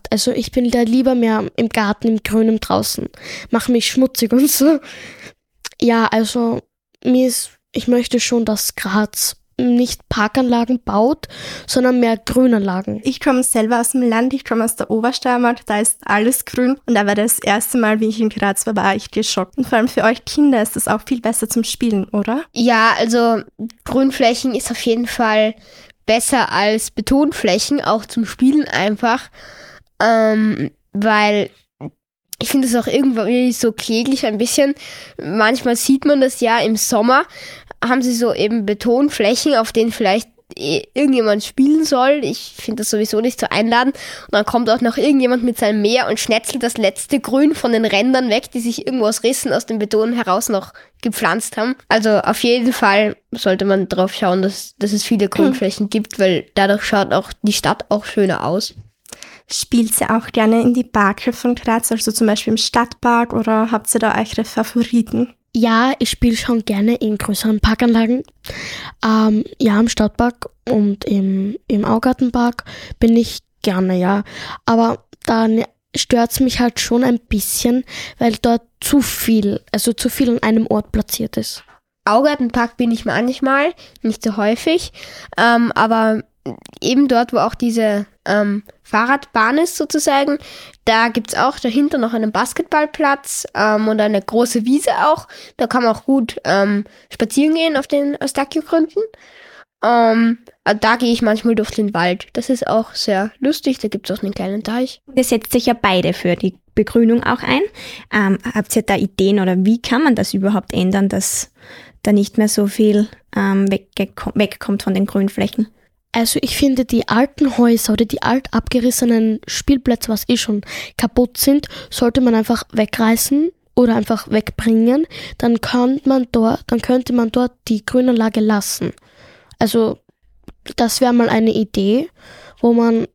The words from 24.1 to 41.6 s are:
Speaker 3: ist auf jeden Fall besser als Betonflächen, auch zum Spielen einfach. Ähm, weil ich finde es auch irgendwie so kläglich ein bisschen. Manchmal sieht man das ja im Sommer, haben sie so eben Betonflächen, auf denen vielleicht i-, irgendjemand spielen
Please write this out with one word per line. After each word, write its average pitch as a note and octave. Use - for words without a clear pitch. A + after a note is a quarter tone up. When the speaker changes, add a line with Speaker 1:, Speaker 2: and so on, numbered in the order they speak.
Speaker 3:
ist C4
auf A#3+
jeden A#3
Fall A3
besser A3+
als G#3
Betonflächen, C4+
auch G#3+
zum A3+
Spielen C4+
einfach. G#3+
Ähm, A3
weil G#3
ich A#3
finde C4+
es A#3
auch A#3
irgendwie B3
so A3+
kläglich A#3+
ein G#3+
bisschen. C#4
Manchmal A3+
sieht C4+
man C#4+
das C4
ja A#3
im A3
Sommer, B3+
haben B3+
sie B3
so A#3
eben G#3+
Betonflächen, A#3+
auf A3+
denen A3+
vielleicht G#3
i-, D3
irgendjemand A#3+
spielen D4+